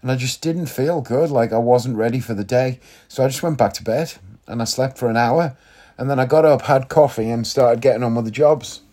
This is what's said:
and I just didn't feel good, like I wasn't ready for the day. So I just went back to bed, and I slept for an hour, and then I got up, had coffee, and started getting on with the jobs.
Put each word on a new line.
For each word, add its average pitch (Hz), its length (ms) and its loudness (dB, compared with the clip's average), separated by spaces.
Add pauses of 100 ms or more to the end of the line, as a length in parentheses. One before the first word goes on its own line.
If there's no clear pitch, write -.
and 127 100 -6
I 131 60 0
just 127 240 -6
didn't 165 260 -4
feel 143 360 -2
good, 139 280 0
like 117 220 0
I 113 60 0
wasn't 120 400 2
ready 117 220 0
for 117 120 -8
the 101 120 -4
day. 127 360 -2 (260)
So - 160 -4
I 127 60 2
just 127 140 -6
went 160 160 -2
back 104 160 2
to - 100 -12
bed, 139 300 -4 (320)
and 117 160 -6
I - 20 -2
slept 131 320 -4
for 123 140 -2
an 113 80 0
hour, 127 380 0 (420)
and 127 100 -4
then 139 100 0
I 131 60 2
got 156 220 4
up, 143 160 4
had 135 260 2
coffee, 131 400 2
and 117 180 -2
started 120 360 2
getting 120 200 2
on 117 120 -2
with 117 100 -2
the 110 60 -6
jobs. 147 500 0 (120)